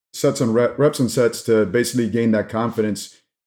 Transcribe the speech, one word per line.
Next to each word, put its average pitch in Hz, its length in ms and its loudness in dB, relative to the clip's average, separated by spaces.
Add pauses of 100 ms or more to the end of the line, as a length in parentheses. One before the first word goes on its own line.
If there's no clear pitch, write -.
(140)
sets 139 260 0
and 113 140 0
rep, 120 240 2
reps 147 220 2
and 120 100 0
sets 117 320 0
to 110 240 2
basically 117 420 0
gain 117 220 0
that 104 180 0
confidence 110 720 -4 (260)